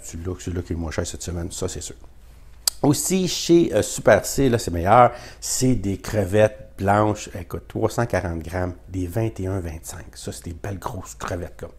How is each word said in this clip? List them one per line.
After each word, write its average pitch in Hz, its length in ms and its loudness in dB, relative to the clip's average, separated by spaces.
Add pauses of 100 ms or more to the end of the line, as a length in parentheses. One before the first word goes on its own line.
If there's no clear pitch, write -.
tu - 160 -12
l'as, 90 200 -6
c'est - 140 -8
là 87 80 -4
qui 85 140 -6
est - 20 -4
moins 82 140 -4
cher 85 160 -4
cette - 160 -10
semaine, 85 280 -6
ça - 160 -6
c'est 90 140 -8
sûr. - 160 -12 (880)
Aussi, 175 460 2
chez, - 460 4
euh, 104 80 4
Super - 420 4
C, 139 240 2
là, 117 100 4
c'est - 120 -6
meilleur, 101 420 6 (260)
c'est - 360 2
des 98 240 -2
crevettes 104 800 2
blanches, 104 500 2 (100)
écoute, - 300 -10
trois 110 220 -2
cent 117 160 0
quarante 87 320 -2
grammes, 87 340 -2 (160)
des 92 180 -4
vingt 110 320 -2
et 92 80 -4
un 95 140 -2
vingt-cinq. 82 540 -10
Ça, - 180 -10
c'est - 140 -12
des 85 80 -10
belles 98 240 -8
grosses - 360 -10
crevettes, - 460 -8
là. 76 80 -10 (100)